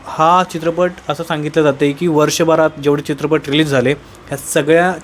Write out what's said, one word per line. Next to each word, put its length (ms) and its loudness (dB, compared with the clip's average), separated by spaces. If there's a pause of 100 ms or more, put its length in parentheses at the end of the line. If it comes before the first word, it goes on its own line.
हा 440 2
चित्रपट 400 -2 (180)
असं 140 -4
सांगितलं 400 -2
जातं 220 2
आहे 80 2
की 140 -4
वर्षभरात 640 2 (140)
जेवढे 180 0
चित्रपट 460 -2
रिलीज 200 2
झाले 240 2 (360)
ह्या 100 -8
सगळ्या 640 0